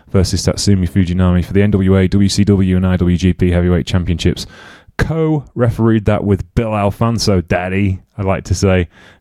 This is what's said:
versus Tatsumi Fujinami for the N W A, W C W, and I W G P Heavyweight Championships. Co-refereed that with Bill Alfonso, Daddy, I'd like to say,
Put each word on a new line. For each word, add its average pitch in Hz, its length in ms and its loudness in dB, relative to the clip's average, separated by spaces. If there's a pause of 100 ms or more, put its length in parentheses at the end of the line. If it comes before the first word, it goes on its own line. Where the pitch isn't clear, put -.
versus 92 360 0
Tatsumi 95 440 0
Fujinami 90 540 2
for 90 100 -8
the 98 80 2
N 104 100 2
W 95 240 2
A, 95 120 2
W 101 220 2
C 104 140 0
W, 95 320 2
and 92 100 0
I 92 120 0
W 90 180 0
G 90 160 2
P 90 200 0
Heavyweight 87 360 0
Championships. 87 580 -2 (520)
Co-refereed 127 1040 0
that 104 220 0
with 98 280 -2
Bill 110 220 -2
Alfonso, 104 640 0
Daddy, 92 600 -2 (160)
I'd 101 80 -4
like 95 180 -2
to - 100 -4
say, 92 360 0 (320)